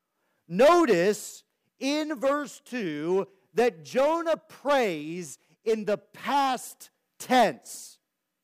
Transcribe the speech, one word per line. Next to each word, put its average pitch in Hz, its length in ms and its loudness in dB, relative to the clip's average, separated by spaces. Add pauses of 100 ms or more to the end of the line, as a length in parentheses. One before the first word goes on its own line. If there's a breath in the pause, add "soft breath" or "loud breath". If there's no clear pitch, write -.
(480)
Notice 214 960 2 (360)
in 302 360 -4
verse 269 480 -4
two 185 640 -4 (260 soft breath)
that 180 300 0
Jonah 302 540 0
prays 175 1000 -4 (260)
in 220 220 -2
the 202 120 -2
past - 920 -4 (300)
tense. - 800 0 (440)